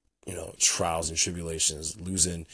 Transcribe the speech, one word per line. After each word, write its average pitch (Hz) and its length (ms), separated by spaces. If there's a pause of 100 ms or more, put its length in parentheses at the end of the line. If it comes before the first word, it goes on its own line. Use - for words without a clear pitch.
(260)
you 92 100
know, 82 240
trials 82 500
and 80 80
tribulations, 80 840
losing 87 540